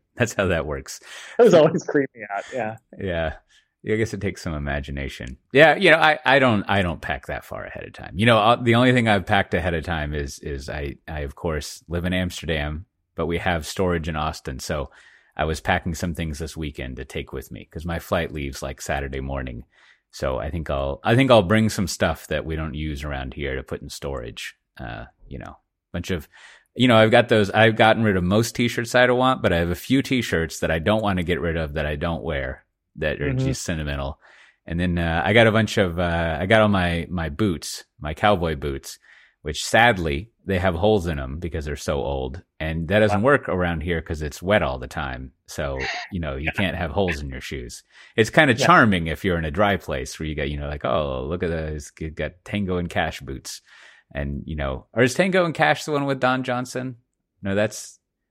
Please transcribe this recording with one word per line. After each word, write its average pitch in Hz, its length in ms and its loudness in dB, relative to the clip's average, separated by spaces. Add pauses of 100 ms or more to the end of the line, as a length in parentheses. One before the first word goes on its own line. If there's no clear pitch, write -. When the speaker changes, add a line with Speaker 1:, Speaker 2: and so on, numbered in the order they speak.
(160)
Speaker 1:
That's 110 180 -2
how 98 140 0
that 82 180 0
works. 71 340 -8 (380)
Speaker 2:
Those 233 160 8
always 165 300 6
creep 139 320 0
me 113 60 -18 (140)
out. 101 160 -6
Yeah. 113 260 -6 (220)
Speaker 1:
Yeah. 82 360 -4 (500)
Yeah, 107 100 0
I - 20 0
guess 110 160 -2
it 98 80 -8
takes 95 200 -4
some 82 120 -6
imagination. 69 840 -6 (140)
Yeah, 147 240 8
you 180 160 4
know, 156 60 8
I, 156 280 4
I 135 140 6
don't, 117 300 4
I 101 120 4
don't 82 200 -2
pack - 260 -6
that 71 160 -8
far - 220 -12
ahead - 180 -12
of - 100 -14
time. - 220 -16
You 101 100 0
know, 117 140 8
uh, 113 160 6
the 117 200 4
only 127 180 6
thing 117 160 4
I've 101 160 4
packed 98 280 2
ahead 87 200 0
of 80 100 -2
time 76 300 -4
is, 71 260 -6
is 69 300 -8
I, 71 260 -8 (120)
I, 78 140 -8
of 71 140 -8
course, - 540 -6
live 87 160 -2
in 90 80 0
Amsterdam, 80 720 -4 (300)
but 82 100 -2
we 85 140 -2
have 85 280 0
storage 87 400 -2
in 80 80 -4
Austin. 76 440 -6
So 73 300 -6 (460)
I - 100 -2
was 78 140 -2
packing 90 360 -2
some 87 200 -4
things 80 240 -6
this 78 160 -10
weekend 69 400 -8
to 64 100 -12
take - 280 -10
with - 180 -12
me - 180 -14
'cause 80 160 -12
my 85 140 -4
flight 82 320 -2
leaves, 69 320 -8
like, 69 180 -10
Saturday 69 380 -4
morning. 65 460 -8 (460)
So 65 280 -4
I 65 100 -6
think 80 200 -6
I'll, 69 340 -4
I 110 120 2
think 135 140 4
I'll 113 140 8
bring 107 260 2
some 98 180 -2
stuff - 400 -2
that 76 180 -4
we 80 100 -4
don't 78 200 -6
use 76 280 -6
around 67 300 -8
here 67 220 -6
to 65 80 -8
put - 180 -10
in 71 80 -14
storage. 65 640 -10 (240)
Uh, - 260 -12 (220)
you 64 120 -12
know, - 180 -16 (340)
bunch 87 180 -8
of, 85 200 -6 (440)
you 123 140 2
know, 117 80 6
I've 110 160 8
got 120 160 6
those, 107 240 4
I've 110 240 6
gotten 110 280 6
rid 104 120 4
of 92 80 0
most 107 320 2
t-shirts 120 400 -2
I 123 120 6
don't 123 100 4
want, 127 240 2
but 107 100 2
I 85 60 4
have 85 140 2
a 87 40 0
few 135 260 0
t-shirts 92 580 -2
that 80 120 0
I 82 80 0
don't 107 240 0
wanna 92 200 0
get 82 180 0
rid 82 160 -2
of 76 160 -4
that 78 120 -2
I 76 120 -4
don't 82 260 -4
wear 67 400 -6 (340)
that 76 240 -2
are 71 100 0
Speaker 2:
Mm-hmm. 65 160 0
Speaker 1:
just - 160 -4
sentimental. 73 560 -6 (480)
And 85 120 -2
then, 87 200 0
uh, 82 260 0
I 101 80 2
got 113 140 8
a 107 40 6
bunch 110 280 2
of, 87 180 0
uh, 85 420 0
I 90 60 -2
got 110 160 6
all 107 60 6
my, 87 420 0
my 82 200 -6
boots, 80 560 -4 (140)
my 76 140 -8
cowboy 85 420 2
boots, 69 440 -8 (420)
which 76 240 -6
sadly 90 640 4 (160)
they 92 140 0
have 87 160 2
holes 98 320 2
in 78 100 -2
'em 67 220 -8
because 82 260 -6
they're 71 100 -6
so 78 280 -4
old, 65 400 -6 (160)
and 80 300 -4
that 104 100 2
doesn't 104 220 4
Speaker 2:
Wow. 113 40 0
Speaker 1:
work 139 240 2
around 87 320 -2
here 85 200 -2
'cause 78 200 -8
it's 76 220 -8
wet 98 180 4
all 65 160 -2
the 64 100 -10
time. 65 440 -8 (220)
So, 69 260 -4 (320)
you 95 80 -4
know, 73 160 -4
you 76 200 -4
can't 90 200 -2
have 85 160 -4
holes 87 300 -2
in 71 80 -10
your 65 120 -12
shoes. 62 420 -12 (320)
It's 113 140 4
kinda 151 240 6
Speaker 2:
Yeah. 120 120 2
Speaker 1:
charming 107 420 6
if 78 160 -4
you're 90 140 0
in 80 80 -2
a 76 60 -4
dry 101 260 2
place 69 420 -8
where 80 80 -6
you 76 80 -6
got, 71 140 -4
you 73 100 -4
know, 71 80 -6
like, 73 180 -8
"Oh, 67 420 -2
look 87 160 -4
at 87 60 -2
those, 78 500 -6
you 80 100 -8
got 76 240 -8 (100)
Tango & 92 440 -4
Cash 80 340 -4
boots." 67 400 -12 (540)
And, 71 300 -6
you 78 100 -8
know, 67 380 -6
or 113 100 2
is 127 100 2
Tango 180 320 2
and 156 100 -2
Cash 151 300 2
the 156 60 -4
one 143 140 0
with 139 140 -2
Don 127 240 2
Johnson? 127 540 -6 (440)
No, 98 140 -2
that's, - 440 -2 (320)